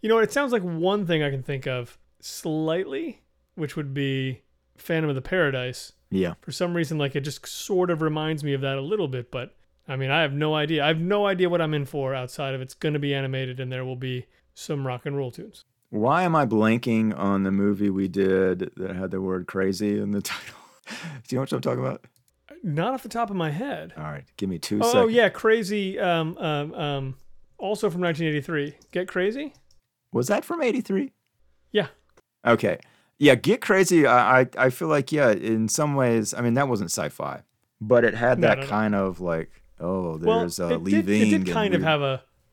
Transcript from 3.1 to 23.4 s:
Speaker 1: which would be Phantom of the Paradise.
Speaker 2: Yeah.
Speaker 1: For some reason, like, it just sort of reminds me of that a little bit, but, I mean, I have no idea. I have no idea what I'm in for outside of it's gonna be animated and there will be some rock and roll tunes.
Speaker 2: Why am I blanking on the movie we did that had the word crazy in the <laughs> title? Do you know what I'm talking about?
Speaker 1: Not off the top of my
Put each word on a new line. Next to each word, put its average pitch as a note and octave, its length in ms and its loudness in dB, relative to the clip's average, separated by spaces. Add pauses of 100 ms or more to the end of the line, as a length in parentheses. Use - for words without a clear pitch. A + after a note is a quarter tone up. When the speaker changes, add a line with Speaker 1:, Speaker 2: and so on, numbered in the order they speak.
Speaker 1:
which D3+ 200 -6
would C#3+ 180 -6
be C3+ 480 -2 (360)
Phantom D#3+ 320 -2
of C#3 60 0
the C3 60 -4
Paradise. C3 720 -2 (200)
Speaker 2:
Yeah. F3+ 300 0
Speaker 1:
For D#3+ 100 -14
some F3 240 -4
reason, D#3+ 220 -2
like, C#3 180 -2
it C#3+ 60 -2
just C#3+ 240 -10
sort F3+ 460 -2
of D#3 100 -2
reminds D#3 420 -2
me C#3+ 100 -2
of C3+ 80 -2
that C3+ 160 -2
a C3+ 40 -6
little F3 260 -2
bit, B2+ 240 -8
but, C3 240 -10 (320)
I C3+ 80 -6
mean, C3 140 -2
I D3+ 120 4
have C#3+ 120 0
no D3+ 220 0
idea. D3+ 280 0
I C#3+ 40 4
have D#3+ 120 2
no G3+ 280 2
idea F3+ 220 2
what E3+ 120 2
I'm D#3 120 0
in C#3+ 120 -2
for C3+ 300 -4
outside C3 380 -6
of C3 80 -6
it's B2+ 120 -12
gonna D3+ 260 -2
be C#3+ 140 0
animated C3 460 -4
and B2+ 120 -6
there B2+ 140 -6
will C3 100 -6
be B2+ 300 -8 (300)
some C#3+ 320 -4
rock B2 180 -6
and C#3+ 100 -4
roll C3+ 160 -4
tunes. - 340 -18 (240)
Speaker 2:
Why C3 340 2
am E3 120 2
I D3 100 6
blanking A2 720 4
on G2 260 2
the F#2+ 80 2
movie G2+ 380 2
we F#2+ 180 0
did F#2+ 680 2
that F#2 180 -6
had F#2 160 -6
the F#2+ 100 -4
word F#2 240 -4
crazy G2 540 0
in G2+ 120 -2
the G2+ 100 -2
<laughs> - 20 -8
title? - 320 -10 (320)
Do A3+ 80 -12 (340)
you B2+ 60 -4
know B2+ 60 0
what C3+ 100 -6
I'm B2+ 100 -4
talking B2+ 240 -2
about? - 200 -6 (580)
Speaker 1:
Not F3 300 -2
off C4+ 100 -8
the A3+ 60 -14
top A#3 200 -4
of G3+ 60 -6
my D#3+ 160 -2